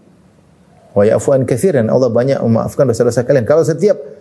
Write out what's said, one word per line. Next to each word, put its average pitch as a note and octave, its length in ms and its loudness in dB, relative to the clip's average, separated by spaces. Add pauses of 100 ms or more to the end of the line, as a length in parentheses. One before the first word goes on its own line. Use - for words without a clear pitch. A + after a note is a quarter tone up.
(960)
"Wa G2+ 80 4
ya'fu A#2 320 2
an C3 80 0
katsiran." C3+ 480 0
Allah B2+ 160 2
banyak A#2+ 320 0
memaafkan A#2+ 480 0
dosa-dosa A#2+ 400 -2
kalian. C#3 160 2
Kalau D3 240 0
setiap, F3+ 320 0 (220)